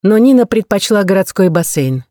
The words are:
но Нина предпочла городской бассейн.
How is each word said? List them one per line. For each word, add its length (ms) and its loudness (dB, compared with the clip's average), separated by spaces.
но 140 2
Нина 280 4
предпочла 580 -2
городской 460 0
бассейн. 600 -4